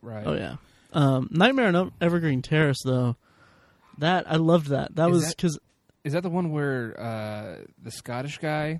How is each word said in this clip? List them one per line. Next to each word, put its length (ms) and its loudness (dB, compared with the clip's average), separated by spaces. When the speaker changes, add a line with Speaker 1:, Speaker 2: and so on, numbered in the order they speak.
Speaker 1:
Right. 240 -10
Speaker 2:
Oh, 80 -2
yeah. 220 -8
Um, 400 2
Nightmare 360 4
on 80 4
Ev-, 160 0
Evergreen 400 2
Terrace, 420 2
though, 320 2
that, 280 2
I 100 2
loved 320 4
that. 260 -2
That 140 4
Speaker 1:
Is 40 4
Speaker 2:
was 140 4
Speaker 1:
that 100 -6
Speaker 2:
'cause 220 0
Speaker 1:
Is 100 -4
that 100 0
the 80 -2
one 200 0
where, 480 -2
uh, 580 -8
the 100 -14
Scottish 480 -8
guy, 400 -2